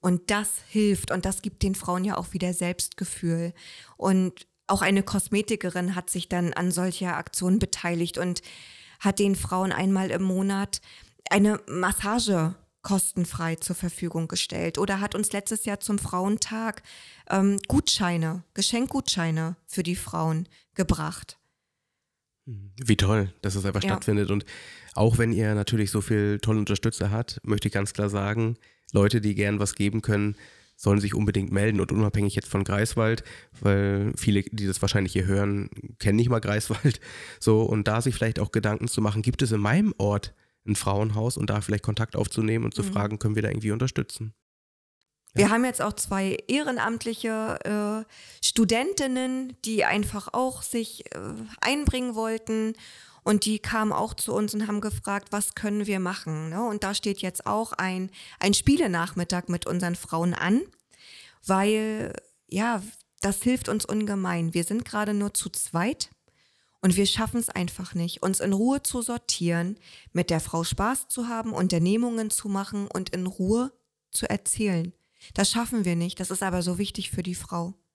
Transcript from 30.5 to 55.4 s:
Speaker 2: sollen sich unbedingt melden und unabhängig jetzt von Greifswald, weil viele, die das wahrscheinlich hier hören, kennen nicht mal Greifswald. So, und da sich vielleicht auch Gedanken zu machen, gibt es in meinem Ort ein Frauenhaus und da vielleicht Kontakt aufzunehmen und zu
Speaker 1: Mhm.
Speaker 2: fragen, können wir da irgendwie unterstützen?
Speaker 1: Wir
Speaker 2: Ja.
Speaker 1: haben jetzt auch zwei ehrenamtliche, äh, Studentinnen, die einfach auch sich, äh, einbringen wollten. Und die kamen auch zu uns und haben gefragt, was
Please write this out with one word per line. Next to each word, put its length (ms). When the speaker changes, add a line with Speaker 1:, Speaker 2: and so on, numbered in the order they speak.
Speaker 2:
sollen 240
sich 140
unbedingt 380
melden 260
und 140
unabhängig 420
jetzt 140
von 160
Greifswald, 580
weil 560
viele, 260
die 240
das 140
wahrscheinlich 320
hier 140
hören, 420
kennen 180
nicht 140
mal 100
Greifswald. 600
So, 240
und 240
da 140
sich 140
vielleicht 260
auch 100
Gedanken 380
zu 140
machen, 180
gibt 220
es 100
in 80
meinem 380
Ort 360
ein 100
Frauenhaus 600
und 140
da 100
vielleicht 240
Kontakt 320
aufzunehmen 480
und 80
zu 100
Speaker 1:
Mhm. 100
Speaker 2:
fragen, 260
können 160
wir 80
da 80
irgendwie 220
unterstützen? 600
Speaker 1:
Wir 100
Speaker 2:
Ja. 60
Speaker 1:
haben 160
jetzt 160
auch 100
zwei 460
ehrenamtliche, 1600
äh, 360
Studentinnen, 1120
die 180
einfach 480
auch 300
sich, 420
äh, 40
einbringen 540
wollten. 580
Und 220
die 140
kamen 340
auch 220
zu 180
uns 220
und 120
haben 140
gefragt, 500
was 240